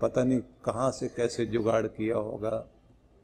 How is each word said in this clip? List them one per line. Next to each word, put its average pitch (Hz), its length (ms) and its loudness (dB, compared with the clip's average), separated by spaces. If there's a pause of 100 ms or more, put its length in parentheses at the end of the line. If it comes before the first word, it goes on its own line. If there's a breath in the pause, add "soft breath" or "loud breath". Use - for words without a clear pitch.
पता 123 240 2
नहीं 127 160 4
कहाँ 123 500 -2
से 127 180 -6
कैसे 117 380 0
जुगाड़ 110 400 2
किया 110 300 -2
होगा, 110 520 -4 (560)